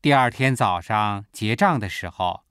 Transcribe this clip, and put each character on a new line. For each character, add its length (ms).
第 120
二 180
天 240
早 260
上 500
结 240
账 240
的 80
时 220
候 420